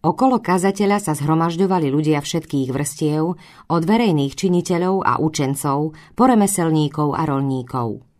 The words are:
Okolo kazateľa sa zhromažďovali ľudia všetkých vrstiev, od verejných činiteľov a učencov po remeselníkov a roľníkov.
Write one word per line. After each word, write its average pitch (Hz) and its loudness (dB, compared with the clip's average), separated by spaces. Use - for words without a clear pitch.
Okolo 247 2
kazateľa 196 0
sa 160 -4
zhromažďovali 165 0
ľudia 151 0
všetkých 143 -4
vrstiev, 151 -2
od 165 0
verejných 165 2
činiteľov 180 0
a - 0
učencov 147 -2
po 220 2
remeselníkov 156 2
a 160 -2
roľníkov. 131 -4